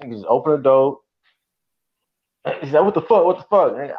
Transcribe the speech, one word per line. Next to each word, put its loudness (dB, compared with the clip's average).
He -16
just -14
opened 0
the -8
door. 2
He -10
said, 2
"What 2
the -2
fuck? 2
What 0
the -18
fuck?" 2
And -10